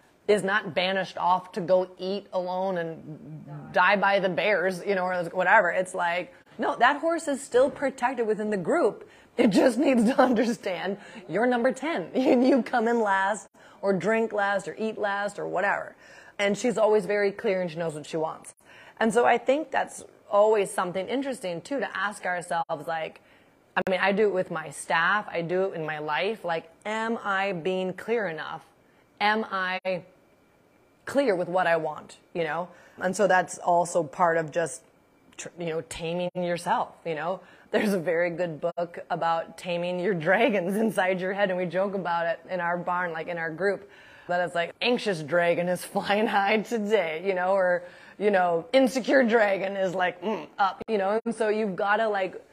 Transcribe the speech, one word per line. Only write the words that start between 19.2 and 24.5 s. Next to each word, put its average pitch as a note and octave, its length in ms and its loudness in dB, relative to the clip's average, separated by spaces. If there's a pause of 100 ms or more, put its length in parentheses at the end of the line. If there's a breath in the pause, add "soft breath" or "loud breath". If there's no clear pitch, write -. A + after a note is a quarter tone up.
I A#3+ 120 6
think C#4+ 340 0
that's - 320 -4 (260)
always G#3 400 4
something F#3 380 -4
interesting, A#3 540 -4
too, C#4 180 -4
to G#3 180 -6
ask G3+ 280 -6
ourselves, E3+ 600 -4
like, E3 340 -6 (540 soft breath)
I F#3 140 0
mean, F3+ 120 2
I F#3+ 100 4
do G#3 160 4
it F#3+ 60 0
with F#3 180 -2